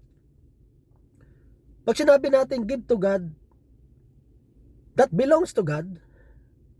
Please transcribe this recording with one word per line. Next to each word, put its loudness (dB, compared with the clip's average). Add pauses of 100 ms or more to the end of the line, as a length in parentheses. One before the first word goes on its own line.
(1800)
Pag -2
sinabi 4
natin, 0
give -8
to 0
God -2 (1600)
that 2
belongs 0
to -4
God, -6 (840)